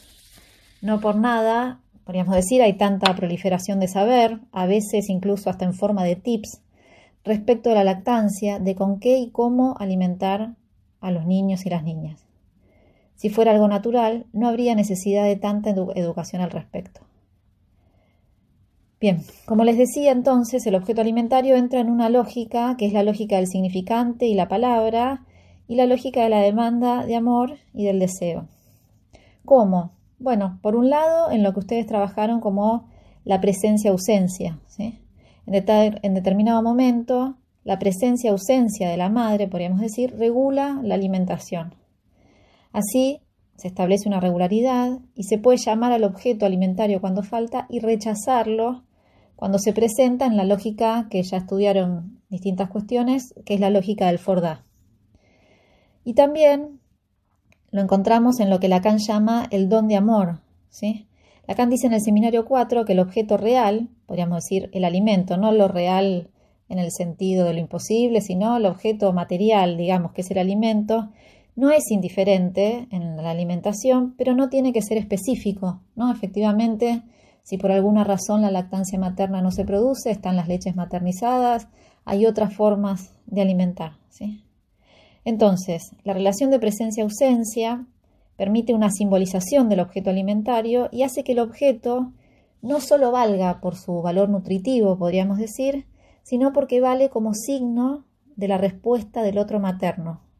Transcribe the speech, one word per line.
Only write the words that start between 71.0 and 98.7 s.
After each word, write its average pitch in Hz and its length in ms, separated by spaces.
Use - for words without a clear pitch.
no 269 160
es 302 200
indiferente 190 1000
en 170 260
la 160 140
alimentación, 208 840
pero 254 180
no 262 140
tiene 262 240
que 226 100
ser 214 140
específico, 202 840
¿no? 247 140
Efectivamente, 220 920
si - 160
por 190 140
alguna 208 320
razón 202 360
la 208 100
lactancia 190 480
materna 185 440
no 185 80
se 190 140
produce, 233 460
están 190 260
las 170 120
leches 180 280
maternizadas, 226 920
hay 202 200
otras 214 280
formas 202 600
de 196 160
alimentar, 180 560
¿sí? 208 360
Entonces, 190 640
la 196 100
relación 196 360
de 269 80
presencia-ausencia 226 1300
permite 226 380
una 214 160
simbolización 190 800
del 196 120
objeto 190 300
alimentario 220 800
y 247 140
hace 269 180
que 254 100
el 240 60
objeto 247 720
no 277 200
solo 269 320
valga 196 480
por 180 160
su 175 260
valor 180 260
nutritivo, 196 680
podríamos 190 400
decir, 269 480
sino 262 280
porque 269 280
vale 254 300
como 220 220
signo 254 720
de 196 120
la 196 100
respuesta 214 640